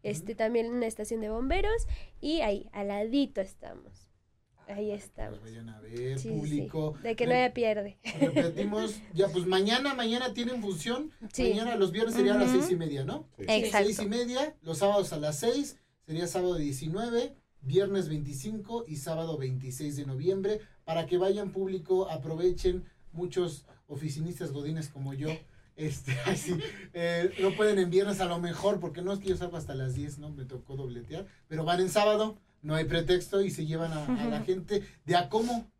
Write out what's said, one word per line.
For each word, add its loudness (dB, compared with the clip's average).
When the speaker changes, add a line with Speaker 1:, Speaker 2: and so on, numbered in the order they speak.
Speaker 1:
este, -6
Speaker 2:
Ujú. -8
Speaker 1:
también 2
una 0
estación -4
de -4
bomberos, 0
y 0
ahí, -2
al -6
ladito 0
estamos. -12
Ahí -
Speaker 2:
Para -8
que -2
Speaker 1:
estamos. -10
Speaker 2:
nos -16
vayan -14
a -16
ver, -6
Speaker 1:
Sí, -
sí, -6
sí. -2
Speaker 2:
público. -2
Speaker 1:
De -2
que 2
no 4
Speaker 2:
Re- 6
Speaker 1:
haya 2
pierde. 0
<laughs> -4
Speaker 2:
repetimos, 2
ya, 4
pues, 0
mañana, 4
mañana 0
tienen -2
función. -2
Speaker 1:
Sí. 4
Speaker 2:
Mañana, 2
los 4
viernes 0
sería 6
a 6
las 6
Speaker 3:
Ujú. 8
Speaker 2:
seis 2
y 4
media, -2
¿no? -6
Speaker 4:
Sí. -10
Speaker 3:
Exacto. 4
Speaker 2:
Seis 0
y -2
media, 0
los -4
sábados 4
a -4
las -2
seis, 0
sería -2
sábado 2
diecinueve, -2
viernes 2
veinticinco -4
y -8
sábado -4
veintiséis -4
de -4
noviembre, 0
para 0
que 2
vayan, 2
público, 0
aprovechen, 0
muchos -2
oficinistas -6
godines -4
como -8
yo, -4
este, -4
<laughs> -6
ay, 2
sí, -2
eh, 0
no 4
pueden 4
en 4
viernes 4
a 4
lo -2
mejor, 0
porque -6
no -2
es -4
que -6
yo 2
salgo -6
hasta -6
las -4
diez, -6
¿no? -12
Me -10
tocó -12
dobletear, -8
pero -2
van 4
en 4
sábado, 4
no -2
hay 0
pretexto 2
y 2
se -4
llevan -2
a, -4
a 0
la 0
Speaker 3:
Ujú. -4
Speaker 2:
gente 0
de 2
a 4
cómo 0